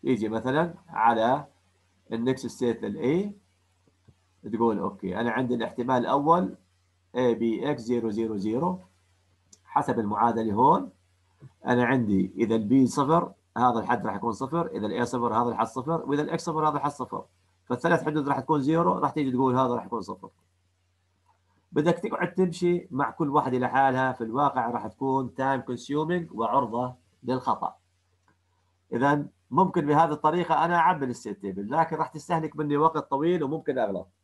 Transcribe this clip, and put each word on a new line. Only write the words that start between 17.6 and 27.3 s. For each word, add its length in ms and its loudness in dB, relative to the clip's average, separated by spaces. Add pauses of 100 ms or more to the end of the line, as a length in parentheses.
فالثلاث 400 0
حدود 240 -2
راح 100 0
تكون 220 0
زيرو، 320 2
راح 180 -2
تيجي 200 -2
تقول 240 2
هذا 200 2
راح 100 -6
يكون 160 -6
صفر. 280 -14 (1400)
بدك 220 4
تقعد 400 -4
تمشي 580 0
مع 200 -2
كل 180 -2
واحدة 280 2
لحالها، 540 2
في 120 -6
الواقع 460 0
راح 180 -6
تكون 460 -2
تايم 280 -2
كونسيومينج 720 -4
وعرضة 640 -2 (280)
للخطأ. 520 -4 (1160)